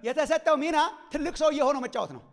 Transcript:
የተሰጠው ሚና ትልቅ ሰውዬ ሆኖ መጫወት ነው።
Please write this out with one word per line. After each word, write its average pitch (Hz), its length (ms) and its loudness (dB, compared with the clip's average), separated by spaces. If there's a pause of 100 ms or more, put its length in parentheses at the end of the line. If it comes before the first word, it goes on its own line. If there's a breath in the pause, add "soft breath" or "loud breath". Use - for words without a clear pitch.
የተሰጠው 302 540 2
ሚና 311 200 0 (320)
ትልቅ 311 280 -4
ሰውዬ 302 240 2
ሆኖ 277 180 2
መጫወት 240 320 -6
ነው። 131 120 -14 (100)